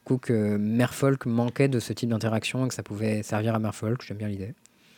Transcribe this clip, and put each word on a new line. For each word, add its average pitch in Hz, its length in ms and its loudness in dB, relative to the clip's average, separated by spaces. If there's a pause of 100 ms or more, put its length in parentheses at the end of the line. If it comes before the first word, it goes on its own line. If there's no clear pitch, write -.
coup 131 140 2
que 107 380 2
Merfolk 123 720 2
manquait 120 420 2
de 131 120 2
ce - 120 -6
type 120 180 -2
d'interaction 113 540 0
et 127 40 0
que - 60 -4
ça 117 80 -6
pouvait 107 400 -2
servir 110 320 0
à 110 40 2
Merfolk. 110 480 -2
J'aime 104 120 -8
bien 104 100 -4
l'idée. 101 260 -6 (440)